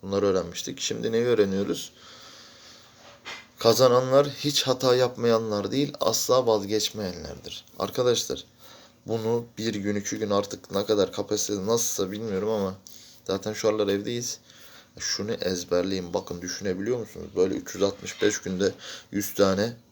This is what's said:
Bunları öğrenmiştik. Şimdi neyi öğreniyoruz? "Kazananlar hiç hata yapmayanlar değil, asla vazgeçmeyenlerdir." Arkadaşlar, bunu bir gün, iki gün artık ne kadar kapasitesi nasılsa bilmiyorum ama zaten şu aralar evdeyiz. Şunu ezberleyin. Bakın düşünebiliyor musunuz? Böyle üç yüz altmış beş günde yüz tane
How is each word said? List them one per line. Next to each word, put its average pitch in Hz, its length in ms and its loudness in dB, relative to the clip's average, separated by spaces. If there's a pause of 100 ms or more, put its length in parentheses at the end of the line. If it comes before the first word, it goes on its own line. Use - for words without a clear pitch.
Bunları 98 240 0
öğrenmiştik. 90 540 0
Şimdi 113 320 -2
neyi 117 140 2
öğreniyoruz? 104 680 2 (1700)
"Kazananlar 127 680 6
hiç 143 340 -2
hata 131 320 2
yapmayanlar 113 760 2
değil, 143 280 0
asla 123 480 2
vazgeçmeyenlerdir." 98 1200 -4 (140)
Arkadaşlar, - 680 0 (600)
bunu 113 380 -2 (120)
bir 110 180 -4
gün, 104 200 -2
iki 104 220 -4
gün 107 120 -4
artık 101 420 -2
ne 98 140 0
kadar 101 260 2
kapasitesi 101 560 -2
nasılsa 110 440 0
bilmiyorum 104 380 -4
ama 98 260 -2 (520)
zaten 98 260 -2
şu 110 160 0
aralar 107 180 2
evdeyiz. 110 520 -2 (600)
Şunu - 320 -4
ezberleyin. 90 840 -2
Bakın 87 280 -6
düşünebiliyor 98 560 -4
musunuz? 87 380 -10
Böyle 92 200 2
üç - 200 -8
yüz 92 80 2
altmış - 380 -4
beş 104 200 2
günde 92 300 0 (400)
yüz 101 220 -4
tane 98 400 2 (180)